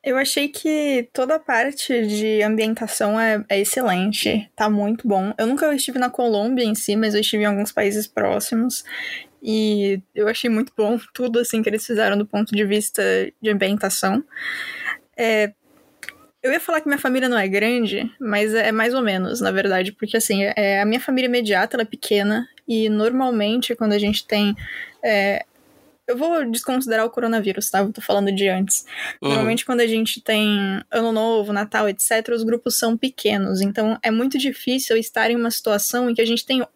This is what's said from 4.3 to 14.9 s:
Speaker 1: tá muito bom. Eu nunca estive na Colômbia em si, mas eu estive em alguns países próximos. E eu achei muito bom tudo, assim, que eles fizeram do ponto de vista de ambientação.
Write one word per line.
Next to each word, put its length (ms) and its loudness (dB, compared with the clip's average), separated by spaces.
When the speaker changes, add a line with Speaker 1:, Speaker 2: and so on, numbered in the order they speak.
Speaker 1:
tá 140 0
muito 380 0
bom. 280 2
Eu 120 0
nunca 260 2
estive 240 -4
na 140 0
Colômbia 520 0
em 120 2
si, 200 -2
mas 200 2
eu 60 4
estive 200 0
em 60 2
alguns 240 0
países 340 0
próximos. 800 -2
E 580 2
eu 140 2
achei 220 -2
muito 280 0
bom 220 2
tudo, 280 0
assim, 240 0
que 60 2
eles 160 -2
fizeram 320 0
do 80 0
ponto 300 -2
de 100 2
vista 360 0
de 80 0
ambientação. 760 0